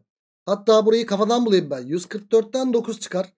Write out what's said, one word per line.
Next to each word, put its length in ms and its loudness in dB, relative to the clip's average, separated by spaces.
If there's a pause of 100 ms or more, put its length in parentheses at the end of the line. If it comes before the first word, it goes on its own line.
(460)
Hatta 400 2
burayı 200 2
kafadan 400 0
bulayım 240 2
ben. 160 -8
Yüz 200 -6
kırk 260 -12
dörtten 420 0
dokuz 260 -4
çıkar. 380 -6